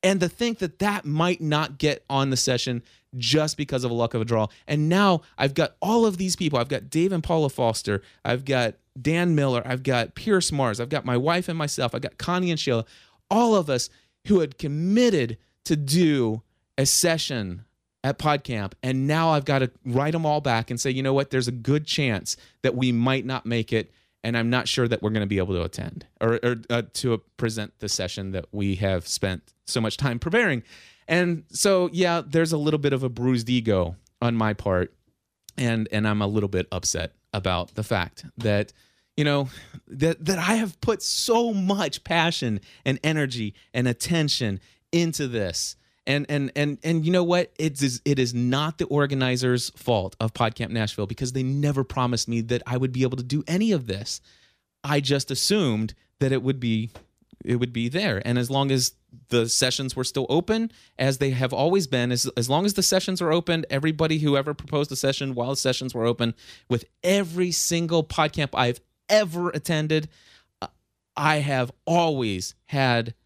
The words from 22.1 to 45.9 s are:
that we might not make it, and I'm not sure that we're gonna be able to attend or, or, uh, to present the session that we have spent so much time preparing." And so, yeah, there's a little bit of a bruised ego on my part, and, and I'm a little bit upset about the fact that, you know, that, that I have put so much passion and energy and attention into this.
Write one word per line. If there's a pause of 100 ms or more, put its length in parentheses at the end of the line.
that
we
might
not
make
it, (320)
and
I'm
not
sure
that
we're
gonna
be
able
to
attend (140)
or,
or, (140)
uh, (120)
to (160)
present
the
session
that
we
have
spent (100)
so
much
time
preparing." (460)
And
so,
yeah,
there's
a
little
bit
of
a
bruised
ego (240)
on
my
part, (600)
and,
and
I'm
a
little
bit
upset (200)
about
the
fact (140)
that, (440)
you
know, (400)
that,
that
I
have
put
so
much
passion (240)
and
energy (180)
and
attention (320)
into
this. (320)